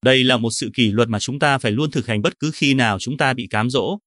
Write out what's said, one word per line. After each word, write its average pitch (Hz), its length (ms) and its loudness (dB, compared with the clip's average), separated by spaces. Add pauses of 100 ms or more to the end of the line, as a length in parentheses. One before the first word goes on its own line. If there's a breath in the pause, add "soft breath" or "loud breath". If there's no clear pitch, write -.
Đây 131 180 4
là 127 140 2
một 113 140 -2
sự 117 220 -6
kỷ 110 180 2
luật 113 180 2
mà 107 100 -2
chúng 135 200 -6
ta 143 180 2
phải 113 140 -2
luôn 143 200 0
thực 123 160 -4
hành 110 140 -2
bất - 180 -2
cứ 151 140 -2
khi 139 200 2
nào 113 260 2
chúng 131 180 -6
ta 135 160 2
bị 120 160 -6
cám 113 200 0
dỗ. 131 380 -2